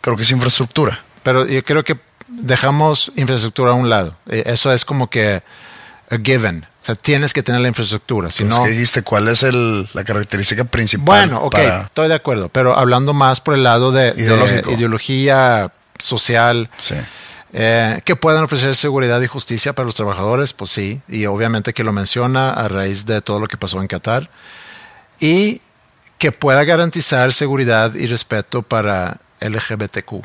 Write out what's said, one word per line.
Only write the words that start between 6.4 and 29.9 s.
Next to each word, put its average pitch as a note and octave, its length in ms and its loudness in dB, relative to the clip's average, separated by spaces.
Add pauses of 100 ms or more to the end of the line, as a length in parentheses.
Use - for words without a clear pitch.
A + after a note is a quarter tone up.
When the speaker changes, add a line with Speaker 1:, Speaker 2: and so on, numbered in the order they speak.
Speaker 2:
O - 20 -12
sea, A#2 100 -4
tienes C#3+ 380 0
que C#3+ 80 0
tener B2 200 0
la B2 80 0
infraestructura, G#2 600 -4
si - 140 0
Speaker 1:
Pero G#2+ 100 2
es A#2+ 60 4
Speaker 2:
no B2 60 2
Speaker 1:
que A2 60 2
dijiste A#2 300 2
cuál G#2 280 0
es A#2 120 4
el, A#2 520 0
la G2 100 -6
característica G#2 600 -2
principal A#2 400 0
Speaker 2:
Bueno, F#3 380 4
ok, C#3+ 100 -2
Speaker 1:
para A#2+ 300 2
Speaker 2:
estoy D#3 260 -2
de D#3+ 60 2
acuerdo, A2 340 -4
pero B2+ 280 2
hablando C3 360 2
más C3 280 4
por D#3 140 0
el C3+ 80 2
lado B2 300 4
de, B2+ 180 4
de - 100 -6
Speaker 1:
Ideológico. G#2+ 500 2
Speaker 2:
ideología A#2+ 1000 2 (260)
social, A#2 800 2
Speaker 1:
Sí. - 180 -4 (580)
Speaker 2:
eh, A2+ 500 0
que - 140 0
puedan D#3+ 260 2
ofrecer C3+ 320 -2
seguridad C3 460 0
y B2+ 60 -2
justicia A#2+ 460 -4
para B2+ 120 -4
los A2+ 100 -6
trabajadores, G#2+ 560 -2
pues - 200 -6
sí, G#2 360 -4
y A2 180 -6
obviamente A2 480 -2
que A#2 120 -4
lo G#2+ 80 -2
menciona B2+ 580 0
a A2+ 160 -4
raíz G2 380 -4
de G#2+ 160 -2
todo G#2 180 -4
lo G#2+ 80 -4
que - 100 -8
pasó F#2+ 240 -4
en G2 60 -6
Qatar, A#2 420 -4 (920)
y F#3+ 400 0 (560)
que C#3+ 160 0
pueda C#3 320 2
garantizar D#3 680 2
seguridad A#2+ 640 0
y B2+ 120 -4
respeto A#2 540 -4
para G2+ 560 -4 (220)
L G#2+ 180 -6
G A2 200 -6
B G#2 100 -6
T - 160 -10